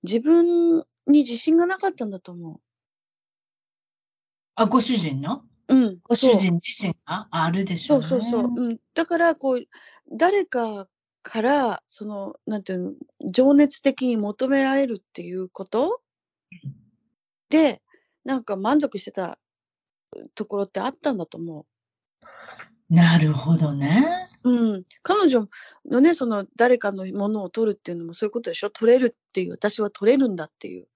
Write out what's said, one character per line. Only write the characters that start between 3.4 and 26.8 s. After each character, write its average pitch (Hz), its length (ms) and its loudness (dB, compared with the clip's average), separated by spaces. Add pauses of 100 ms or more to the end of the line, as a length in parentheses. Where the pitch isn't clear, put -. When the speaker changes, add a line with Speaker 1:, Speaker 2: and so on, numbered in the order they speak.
Speaker 2:
あ、 214 120 2
ご 247 120 4
主 240 160 0
人 156 240 -2
の？ 175 220 -6 (260)
Speaker 1:
う 262 80 4
ん、 214 260 2
Speaker 2:
ご - 140 0
主 240 220 6
人 175 280 2
自 - 220 -6
身 170 80 -4 (100)
が？ 175 120 -8
Speaker 1:
そ 202 60 -10
う。 - 80 -20
Speaker 2:
あ 165 200 -2
る 190 140 -2
で 175 100 -6
し - 160 -4
ょ 285 60 4
う - 20 4
ね。 - 80 -8
Speaker 1:
そ 269 80 -2
う、 233 60 -2
そ 226 60 -8
う、 240 40 -4
そ 240 160 -2
う。 240 80 -4
う 240 140 -4
ん。 233 80 -6 (160)
だ 330 120 -2
か 339 120 -4
ら 330 180 2
こ 269 200 -2
う、 240 120 -8 (420)
誰 226 360 0
か 220 420 -6 (340)
か - 200 -6
ら、 254 460 0
そ - 180 -18
の、 202 300 -12 (100)
な 214 140 -6
ん 190 40 -14
て - 80 -10
い 185 60 -4
う - 20 -4
の、 180 140 -8 (360)
情 262 240 4
熱 285 280 4
的 254 260 -2
に 240 80 0
求 208 320 -4
め 269 160 2
ら 269 120 0
れ 277 120 2
る 214 180 -8
っ - 60 -20
て - 100 -14
い 175 140 -10
う 185 140 -8
こ - 160 -14
と？ 320 340 -2 (640)
Speaker 2:
う 143 40 -12
ん。 139 80 -14 (720)
Speaker 1:
で、 302 320 2 (420)
な 262 140 -4
ん 233 80 -8
か 202 100 -6
満 220 240 2
足 240 180 -4
し 185 60 -10
て 202 80 -14
た、 - 260 -8 (800)
う、 - 200 -20
と 208 100 -8
こ 202 120 -8
ろ 202 60 -2
っ 196 60 -8
て - 100 -8
あ 202 80 -4
っ 269 80 -6
た - 160 -4
ん 220 60 -4
だ 170 80 -6
と - 120 -18
思 160 280 -12 (560)
う。 - 40 -20 (600)
Speaker 2:
な 170 300 6
る 156 160 4
ほ 139 240 0
ど 147 160 0
ね。 254 560 0 (140)
Speaker 1:
う 233 340 0
ん。 185 60 -12 (180)
彼 392 260 2
女 233 220 0 (400)
の 240 100 2
ね、 320 140 6
そ 262 140 -4
の、 202 180 -2 (100)
誰 247 220 4
か 208 140 -2